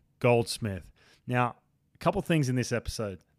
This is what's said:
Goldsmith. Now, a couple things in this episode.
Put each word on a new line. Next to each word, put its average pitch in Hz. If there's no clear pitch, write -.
Goldsmith. 117
Now, 123
a -
couple 180
things 151
in 127
this 123
episode. 104